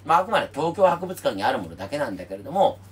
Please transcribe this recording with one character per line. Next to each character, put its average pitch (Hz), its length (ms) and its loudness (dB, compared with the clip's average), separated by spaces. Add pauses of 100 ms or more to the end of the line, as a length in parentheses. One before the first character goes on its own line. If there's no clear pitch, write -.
ま 160 100 4
あ、 - 40 8
あ 190 60 0
く 220 60 -10
ま 190 80 4
で - 140 -2
東 160 200 -2
京 190 140 6
博 180 180 0
物 180 160 -8
館 127 140 0
に - 80 -4
あ 247 80 2
る - 80 -2
も 82 100 -10
の 80 60 -14
だ 98 140 -10
け 143 80 -4
な 139 100 -2
ん 101 80 -8
だ 87 100 -12
け 95 100 -10
れ 101 80 -12
ど 147 100 -10
も、 - 260 2 (120)